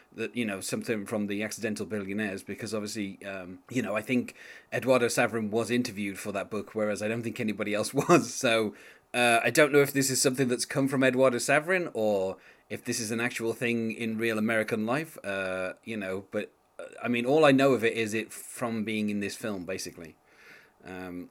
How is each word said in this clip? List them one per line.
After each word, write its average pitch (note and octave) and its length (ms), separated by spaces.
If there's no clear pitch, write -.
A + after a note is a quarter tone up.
the, G#2+ 200
you A#2+ 120
know, G2 160
something G#2+ 440
from G#2 220
the G2+ 160
Accidental G#2+ 420
Billionaires, G2 560
because G2+ 320
obviously, G#2 500
um, F#2 360
you A#2+ 140
know, G#2 120
I A2 60
think A#2+ 320
Eduardo A#2+ 320
Saverin A2 460
was A2 180
interviewed G#2 480
for G#2+ 140
that G2 180
book, G#2 240
whereas G#2 300
I G#2 40
don't A#2 140
think A2+ 180
anybody G#2 360
else A2 180
<laughs> C3+ 160
was. C#3 240
So, A2+ 400
uh, A#2+ 300
I A#2+ 80
don't D3 200
know C#3+ 100
if C#3 120
this C3+ 160
is B2+ 100
something C3 280
that's A#2+ 180
come C#3 220
from C3+ 160
Eduardo B2+ 340
Saverin D3+ 560
or G2+ 440
if G2+ 160
this A#2 160
is A2 120
an A#2 100
actual A#2 320
thing A#2 380
in A2 260
real A2 220
American A2 480
life, D#3 360
uh, F#2 500
you A2+ 120
know, G2 360
but, G#2 200
uh, - 40
I A#2 60
mean, A#2+ 180
all D3+ 180
I C#3+ 60
know C3+ 220
of A2 100
it A2+ 100
is A2 220
it A2 180
from A2+ 500
being G#2+ 280
in G#2 80
this G2 160
film, G2 300
basically. F2 500
Um, F2+ 440